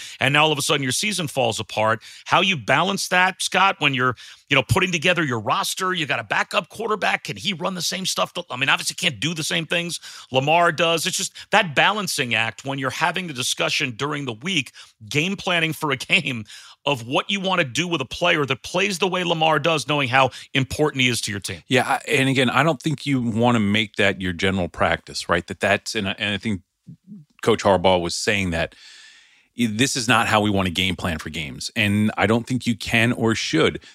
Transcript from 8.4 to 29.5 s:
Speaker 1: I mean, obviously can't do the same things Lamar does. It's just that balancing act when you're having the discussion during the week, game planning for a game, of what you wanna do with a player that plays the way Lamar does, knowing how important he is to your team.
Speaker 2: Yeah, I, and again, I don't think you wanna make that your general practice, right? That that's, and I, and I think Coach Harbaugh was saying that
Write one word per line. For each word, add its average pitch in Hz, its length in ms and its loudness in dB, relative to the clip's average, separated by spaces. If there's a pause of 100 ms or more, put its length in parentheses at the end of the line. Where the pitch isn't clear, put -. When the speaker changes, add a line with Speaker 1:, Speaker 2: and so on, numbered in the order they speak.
Speaker 1:
I 131 60 -8
mean, 135 140 0
obviously 175 260 0
can't 156 240 -4
do 165 140 -2
the 156 100 -6
same 170 220 -4
things 170 340 -4 (320)
Lamar 156 400 4
does. 165 340 0
It's 180 120 -2
just - 160 -6 (180)
that 196 240 2
balancing 165 580 2
act 113 300 -2
when 135 160 -4
you're 131 120 -2
having 175 360 -2
the 156 60 -10
discussion 147 580 -2
during 143 320 -4
the 123 100 -6
week, 147 380 -4 (360)
game 156 280 0
planning 165 380 0
for 147 180 -4
a 135 60 0
game, 135 480 -2 (420)
of 120 200 -2
what 170 240 -2
you 196 80 -2
wanna 185 240 0
do 139 240 -4
with 170 120 -2
a 127 60 -6
player 170 400 0
that 131 160 -4
plays 185 380 -2
the 202 80 2
way 180 160 -2
Lamar 160 340 2
does, 156 300 0
knowing 147 200 0
how 131 220 6 (240)
important 139 480 0
he 123 80 4
is 113 120 0
to 110 100 -4
your 101 80 -6
team. 87 280 -10
Speaker 2:
Yeah, 127 200 2
I, - 200 0
and 131 220 2
again, 127 200 2
I 120 120 4
don't 151 180 2
think 151 280 -4
you 135 160 2
wanna 117 360 2
make 104 360 0
that 98 260 0
your 90 120 -2
general 92 360 0
practice, - 580 -2
right? 87 200 0
That 92 120 -10
that's, 101 360 0
and 104 120 -2
I, 95 120 -4
and 104 160 -2
I - 20 -4
think 98 240 -4 (800)
Coach 113 220 2
Harbaugh 92 360 6
was 85 140 -2
saying 98 380 0
that 82 240 -2 (840)